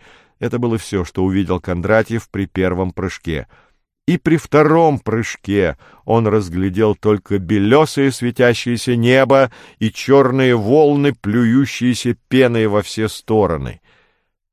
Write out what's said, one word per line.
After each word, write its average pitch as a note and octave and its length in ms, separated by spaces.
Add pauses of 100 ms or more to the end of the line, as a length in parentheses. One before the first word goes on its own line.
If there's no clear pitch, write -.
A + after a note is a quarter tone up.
(380)
Это A#2+ 200
было A#2 200
всё, F#2+ 260
что F#2 200
увидел F#2 360
Кондратьев G#2+ 720
при F#2+ 160
первом F2+ 460
прыжке. E2+ 540 (600)
И F3 120
при D#3+ 180
втором D3+ 640
прыжке G2 760 (280)
он A2+ 240
разглядел G2 680
только G#2 440
белёсое A2+ 720
светящееся A#2+ 840
небо B2+ 540 (280)
и A2 120
чёрные C3 640
волны, C#3+ 580
плюющиеся A#2+ 1040 (120)
пеной A#2 400
во G2+ 140
все A2 260
стороны. E2 720 (720)